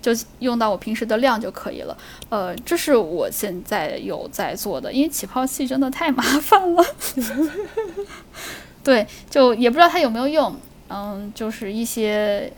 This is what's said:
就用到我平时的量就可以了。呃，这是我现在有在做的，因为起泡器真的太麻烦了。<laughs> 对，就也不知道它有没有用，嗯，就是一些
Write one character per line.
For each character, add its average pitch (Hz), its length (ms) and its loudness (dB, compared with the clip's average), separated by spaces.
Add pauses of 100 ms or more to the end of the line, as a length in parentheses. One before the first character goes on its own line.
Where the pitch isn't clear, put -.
就 240 100 2 (280)
用 240 200 0
到 220 100 2
我 196 80 2
平 214 160 -4
时 220 120 -2
的 220 120 0
量 240 220 4
就 214 120 -6
可 - 200 -10
以 - 120 -10
了。 69 140 -10 (300)
呃， 185 260 -4 (120)
这 339 100 0
是 320 180 2
我 165 380 2
现 180 320 -6
在 156 340 -2
有 170 320 -8
在 156 240 -4
做 165 280 -6
的， 147 100 -6
因 262 120 2
为 320 40 2
起 - 180 -6
泡 254 220 -2
器 269 180 -4
真 262 140 -2
的 269 100 2
太 302 220 -2
麻 254 100 0 (200)
烦 370 340 4
了。 359 80 8 (1000)
<laughs> - 1000 -12
对， 226 240 4 (220)
就 254 260 6
也 240 140 4
不 240 60 0
知 311 40 -2
道 349 80 10
它 359 140 2
有 269 80 4
没 226 100 -4
有 262 80 0
用， 285 260 2 (360)
嗯， 202 440 -8
就 220 160 -6
是 220 220 -8
一 226 140 -2
些 214 720 0